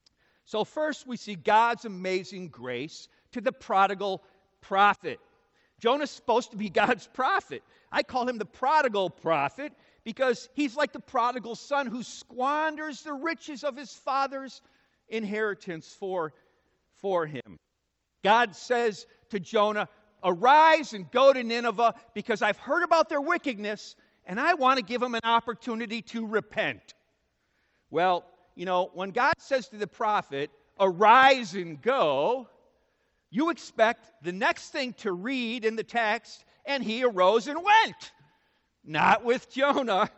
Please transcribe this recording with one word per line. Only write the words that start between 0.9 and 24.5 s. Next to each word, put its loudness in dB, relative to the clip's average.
we -8
see -12
God's 2
amazing -6
grace -10
to -10
the -4
prodigal 0
prophet. 0
Jonah's 0
supposed -2
to -14
be -6
<laughs> 2
God's 0
prophet. -4
I -2
call -4
him -6
the -6
prodigal 0
prophet -4
because -4
he's -4
like -2
the -12
prodigal -4
son -4
who -8
squanders -6
the -10
riches -8
of -6
his -16
father's -6
inheritance -6
for, -6
for -2
him. -12
God 4
says -2
to -4
Jonah, 0
"Arise 6
and -12
go 6
to 2
Nineveh 0
because -4
I've 0
heard -2
about 4
their -2
wickedness -4
and -8
I 2